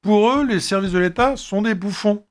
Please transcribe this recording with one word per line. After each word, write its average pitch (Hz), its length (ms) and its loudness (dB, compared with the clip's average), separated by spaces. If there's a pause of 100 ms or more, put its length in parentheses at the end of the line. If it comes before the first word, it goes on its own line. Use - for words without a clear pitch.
Pour 208 300 4
eux, 285 160 2
les 202 120 0
services 196 340 -2
de 180 40 2
l'État 233 400 0
sont 196 240 -4
des 220 140 0
bouffons. 208 560 -2